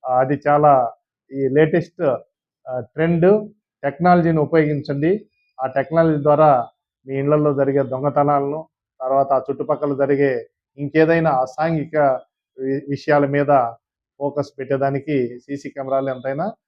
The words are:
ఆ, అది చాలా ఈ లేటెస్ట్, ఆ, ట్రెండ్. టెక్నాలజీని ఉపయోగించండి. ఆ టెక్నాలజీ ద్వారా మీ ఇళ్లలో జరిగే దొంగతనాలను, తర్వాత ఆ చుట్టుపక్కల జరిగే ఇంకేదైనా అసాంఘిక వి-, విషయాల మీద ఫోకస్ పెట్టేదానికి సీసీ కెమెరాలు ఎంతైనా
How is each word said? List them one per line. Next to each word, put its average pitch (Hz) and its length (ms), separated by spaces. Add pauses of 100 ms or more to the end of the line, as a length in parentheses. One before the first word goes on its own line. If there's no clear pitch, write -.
ఆ, 127 140
అది 139 280
చాలా 147 460 (380)
ఈ 135 160
లేటెస్ట్, 156 680 (520)
ఆ, 127 100
ట్రెండ్. 170 680 (340)
టెక్నాలజీని 165 560
ఉపయోగించండి. 151 840 (380)
ఆ 131 40
టెక్నాలజీ 151 560
ద్వారా 147 440 (400)
మీ 135 80
ఇళ్లలో 147 380
జరిగే 139 300
దొంగతనాలను, 143 840 (340)
తర్వాత 135 320
ఆ 131 80 (100)
చుట్టుపక్కల 143 440
జరిగే 135 520 (300)
ఇంకేదైనా 160 540
అసాంఘిక 151 680 (600)
వి-, 135 300
విషయాల 143 360
మీద 143 260 (680)
ఫోకస్ 143 400
పెట్టేదానికి 135 800
సీసీ 139 300
కెమెరాలు 135 400
ఎంతైనా 135 440 (140)